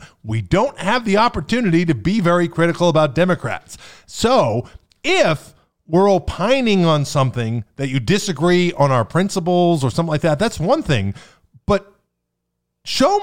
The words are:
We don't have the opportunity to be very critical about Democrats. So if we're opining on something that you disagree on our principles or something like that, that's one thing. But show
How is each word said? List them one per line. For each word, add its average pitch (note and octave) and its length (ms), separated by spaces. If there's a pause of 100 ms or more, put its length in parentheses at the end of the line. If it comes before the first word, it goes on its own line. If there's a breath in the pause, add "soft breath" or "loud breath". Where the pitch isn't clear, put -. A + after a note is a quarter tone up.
(220 loud breath)
We A2 180
don't F#3+ 380
have A3 260
the G3 120
opportunity G#3 680
to D#3+ 120
be F3 240
very F3 260
critical E3+ 420
about D3+ 280
Democrats. D#3 600 (300 loud breath)
So D3+ 600 (340 loud breath)
if C4+ 500 (320)
we're F#3 240
opining G#3 760
on D3+ 200
something A#2+ 600 (100)
that C#3 140
you C3 100
disagree F3 760
on C#3+ 180
our A#2+ 120
principles F3 800
or D3+ 80
something E3+ 220
like D3+ 100
that, D3+ 160
that's G#3+ 220
one C4 220
thing. G2+ 300 (540 loud breath)
But G3 240 (960)
show F#4+ 380